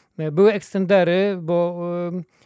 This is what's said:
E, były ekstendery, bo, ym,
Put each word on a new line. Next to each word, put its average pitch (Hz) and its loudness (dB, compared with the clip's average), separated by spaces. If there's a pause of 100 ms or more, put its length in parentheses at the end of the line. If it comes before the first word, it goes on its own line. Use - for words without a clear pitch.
(180)
E, 156 -4
były 202 4
ekstendery, 190 0
bo, 175 -2 (260)
ym, 175 -8 (220)